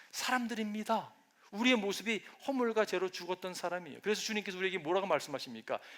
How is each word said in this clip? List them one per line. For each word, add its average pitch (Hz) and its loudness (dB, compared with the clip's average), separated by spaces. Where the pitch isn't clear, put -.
사람들입니다. 220 -2
우리의 240 4
모습이 202 0
허물과 233 4
죄로 185 0
죽었던 180 -6
사람이에요. 175 -6
그래서 208 2
주님께서 208 -2
우리에게 190 0
뭐라고 180 2
말씀하십니까? 131 -2